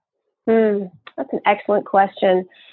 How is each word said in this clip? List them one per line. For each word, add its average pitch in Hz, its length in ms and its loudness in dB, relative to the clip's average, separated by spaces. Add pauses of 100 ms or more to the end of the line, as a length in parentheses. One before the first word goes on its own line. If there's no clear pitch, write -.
(480)
Hmm, 220 360 2 (340)
that's - 160 -8
an 214 140 -4
excellent 202 400 0
question. 196 600 0 (260)